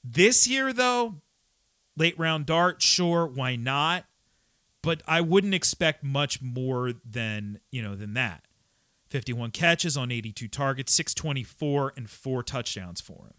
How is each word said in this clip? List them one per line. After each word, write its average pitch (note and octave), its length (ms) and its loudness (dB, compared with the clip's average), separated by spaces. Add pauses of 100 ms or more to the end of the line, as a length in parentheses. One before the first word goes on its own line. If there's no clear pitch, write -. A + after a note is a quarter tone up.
This F3+ 460 6
year, C4+ 240 0
though, A#3+ 440 0 (800)
late E3 220 2
round D#3+ 280 0
dart, E3+ 360 2
sure, E3+ 420 2
why B2+ 300 -4
not? C#3+ 520 0 (760)
But D#3+ 220 0
I E3 160 2
wouldn't F#3+ 340 4
expect E3 500 0
much C#3 360 -2
more B2+ 520 -2 (120)
than, G#2+ 540 -6 (140)
you B2 100 -4
know, G2+ 140 -6
than G#2 180 -8
that. A#2 300 -4 (640)
Fifty-one A#2+ 420 -4
catches E3+ 460 2
on B2 160 -2
eighty-two A2 340 -6
targets, C3+ 460 -2
six - 200 2
twenty-four C#3 840 -2
and A#2+ 120 -12
four B2+ 360 -6
touchdowns F#2+ 560 -8
for - 240 -20
him. - 140 -20